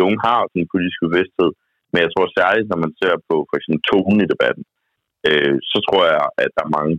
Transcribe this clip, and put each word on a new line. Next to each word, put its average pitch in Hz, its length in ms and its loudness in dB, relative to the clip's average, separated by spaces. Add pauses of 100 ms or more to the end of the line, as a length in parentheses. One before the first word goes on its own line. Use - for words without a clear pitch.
unge 107 200 0
har 117 160 2
sådan 90 200 -4
en 82 120 -6
politisk 90 320 -2
bevidsthed, 87 440 0 (420)
men 90 120 0
jeg 85 80 -2
tror 92 140 0 (140)
særligt, 104 300 2
når 87 140 -2
man 78 160 -6
ser 92 140 2 (140)
på 80 80 0 (120)
for - 100 -4
eksempel 78 320 -4
tonen 98 340 2
i 80 80 -2
debatten, - 320 0 (640)
øh, 71 260 2 (180)
så 110 140 -2
tror 95 160 2 (120)
jeg, 73 100 0 (180)
at - 140 0
der 80 80 -2
er 76 140 -2
mange, 76 200 0